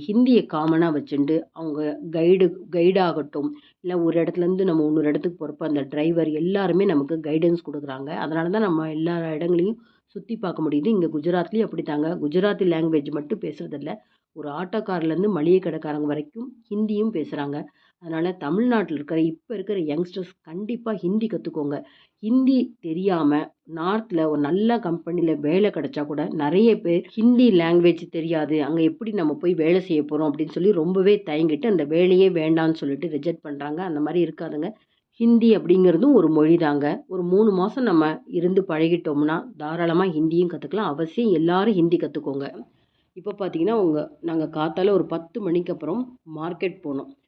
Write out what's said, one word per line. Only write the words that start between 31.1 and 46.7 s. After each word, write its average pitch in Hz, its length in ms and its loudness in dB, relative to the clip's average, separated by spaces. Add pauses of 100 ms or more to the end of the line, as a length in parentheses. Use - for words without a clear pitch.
தயங்கிட்டு 156 420 -2
அந்த 185 160 2
வேலையே 180 460 4
வேண்டான்னு 160 440 2
சொல்லிட்டு 143 340 -4
ரிஜெக்ட் 156 340 -6
பண்றாங்க. 147 420 -8
அந்த 160 160 -6
மாதிரி 160 320 0
இருக்காதுங்க. 160 400 -8 (400)
ஹிந்தி 233 460 6
அப்படிங்கிறதும் 180 560 6
ஒரு 175 160 6
மொழி 156 280 6
தாங்க. 147 500 0
ஒரு 180 160 -6
மூணு 196 280 4
மாசம் 196 320 0
நம்ம 156 420 2
இருந்து 180 420 0
பழகிட்டோம்னா, 156 760 0 (140)
தாராளமா 165 480 0
ஹிந்தியும் 170 480 0
கத்துக்கலாம். 156 400 -4
அவசியம் 165 380 -2
எல்லாரும் 175 420 2
ஹிந்தி 170 240 2
கத்துக்கோங்க. 139 640 -6 (500)
இப்ப 185 260 -12
பாத்தீங்கன்னா, 175 320 -2
உங்க, 160 500 0
நாங்க 160 300 -4
காத்தால 165 380 0
ஒரு 185 160 2
பத்து 165 360 -8
மணிக்கு 175 320 -2
அப்புறம் 175 460 -8 (160)
மார்க்கெட் 170 480 -8